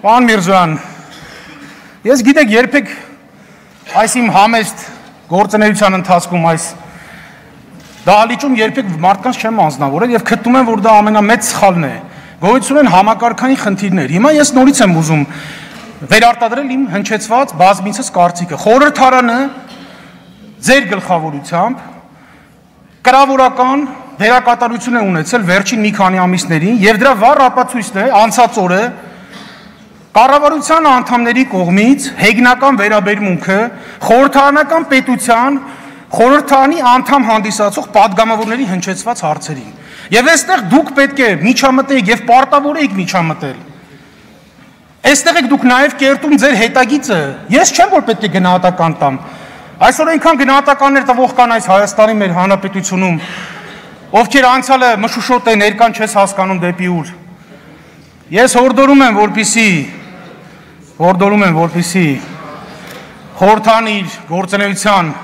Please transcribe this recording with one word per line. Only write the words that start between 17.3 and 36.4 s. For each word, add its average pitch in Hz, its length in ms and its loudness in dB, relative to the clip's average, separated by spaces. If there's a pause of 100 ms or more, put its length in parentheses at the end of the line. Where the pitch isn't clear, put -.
բազմիցս 202 560 0
կարծիքը։ 175 420 -2
Խորհրդարանը 254 800 2 (1300)
ձեր 254 220 2
գլխավորությամբ 170 1000 -6 (1160)
կրավորական 262 840 2 (320)
դերակատարություն 233 800 0
է - 80 -2
ունեցել 170 400 -2
վերջին 196 320 0
մի 208 160 0
քանի 185 260 0
ամիսներին, 180 600 0
և 214 160 2
դրա 269 120 4 (120)
վառ 285 240 4
ապացույցն 247 500 -4
է 214 80 -2 (140)
անցած 226 400 2
օրը 180 220 0 (1300)
կառավարության 294 720 2
անդամների 247 640 0
կողմից 196 540 0 (160)
հեգնական 247 580 2
վերաբերմունքը 202 800 -2 (480)
խորհրդարանական 277 880 2
պետության, 254 640 0 (580)
խորհրդարանի 285 760 2